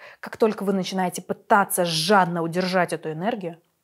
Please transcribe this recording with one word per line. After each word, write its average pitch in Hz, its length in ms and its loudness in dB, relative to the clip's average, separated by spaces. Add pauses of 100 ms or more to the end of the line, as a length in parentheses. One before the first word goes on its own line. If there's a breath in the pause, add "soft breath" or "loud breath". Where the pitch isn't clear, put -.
(200 loud breath)
Как - 180 -14
только 214 260 2
вы 196 100 0
начинаете 185 500 -2
пытаться 196 600 0
жадно 170 600 2
удержать 180 500 0
эту 160 180 -6
энергию, 175 460 -6 (260)